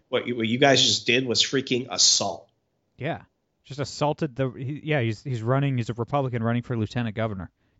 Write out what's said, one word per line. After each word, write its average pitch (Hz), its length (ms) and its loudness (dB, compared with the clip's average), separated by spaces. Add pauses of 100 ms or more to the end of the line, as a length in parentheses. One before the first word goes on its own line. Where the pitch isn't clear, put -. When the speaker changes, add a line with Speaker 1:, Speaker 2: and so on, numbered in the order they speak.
Speaker 1:
what 123 180 -2
you, 120 100 -4
what 113 120 -2
you 120 100 0
guys 135 260 6
just 107 220 0
did 123 180 4
was 117 180 2
freaking 123 460 -2
assault." - 640 0 (480)
Speaker 2:
Yeah, 135 220 -6 (440)
just 135 160 -10
assaulted 147 540 -2
the, 131 160 -2
he, 135 340 -8
yeah, 147 160 0
he's, 113 220 -2
he's 123 180 -4
running, 131 380 2
he's 117 100 -2
a 117 60 -4
Republican 123 480 -2
running 117 200 0
for 123 140 -6
lieutenant 110 380 -2
governor. 104 340 -4 (320)